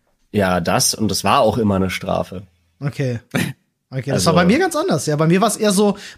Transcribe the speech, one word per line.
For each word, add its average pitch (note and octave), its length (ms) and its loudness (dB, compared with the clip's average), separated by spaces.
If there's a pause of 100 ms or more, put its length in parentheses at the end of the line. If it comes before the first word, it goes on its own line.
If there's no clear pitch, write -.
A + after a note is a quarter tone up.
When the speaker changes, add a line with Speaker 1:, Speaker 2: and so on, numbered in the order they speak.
(300)
Speaker 1:
Ja, F#2 300 2
das, G2 340 0
und A2 160 -2
das F#2 140 -4
war A#2 160 4
auch A2 180 2
immer G#2 180 2
eine F#2 140 0
Strafe. F2+ 520 -6 (360)
Speaker 2:
Okay. C3 420 -6 (720)
Okay, - 180 -8
das - 40 -2
Speaker 1:
Also F#2+ 120 0
Speaker 2:
war E3+ 80 2
bei F3 120 4
mir A3+ 140 4
ganz F4+ 160 0
anders. D4+ 300 -2
Ja, D3 100 -2
bei D#3 100 2
mir F3+ 140 4
war's G#3+ 160 0
eher G#3 160 0
so, G3+ 260 2 (200)